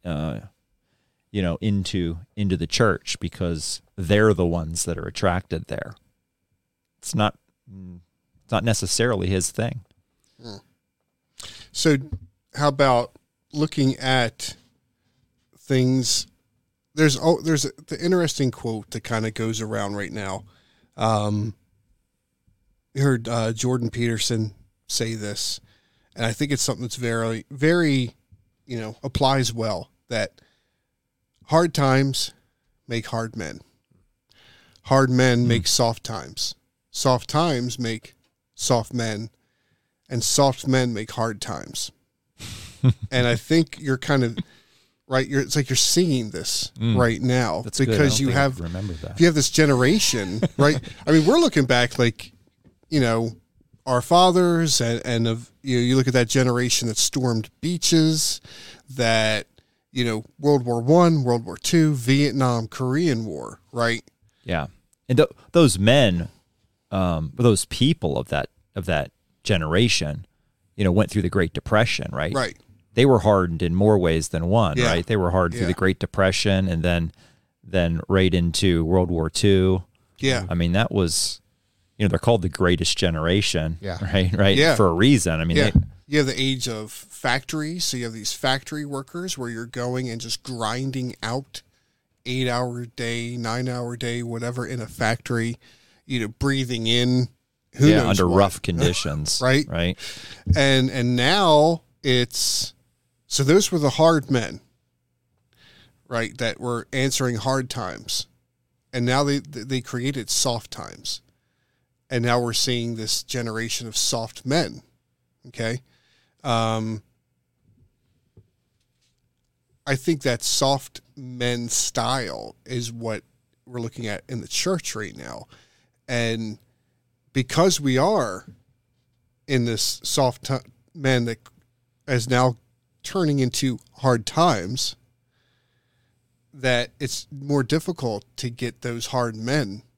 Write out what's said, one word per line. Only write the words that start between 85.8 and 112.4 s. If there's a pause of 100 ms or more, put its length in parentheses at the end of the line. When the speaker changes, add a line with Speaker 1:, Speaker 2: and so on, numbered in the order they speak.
Speaker 2:
You
have
the
age
of
factories,
so
you
have
these
factory
workers
where
you're
going
and
just
grinding
out (640)
eight-hour
day,
nine-hour
day,
whatever,
in
a
factory, (480)
you
know,
breathing
in (480)
who
Speaker 1:
Yeah,
Speaker 2:
knows (120)
Speaker 1:
under
Speaker 2:
what.
Speaker 1:
rough
conditions,
Speaker 2:
<laughs>
Right?
Speaker 1:
right? (600)
Speaker 2:
And,
and
now (200)
it's, (560)
so
those
were
the
hard
men, (1500)
right,
that
were
answering
hard
times. (640)
And
now
they,
they
created
soft
times. (880)
And
now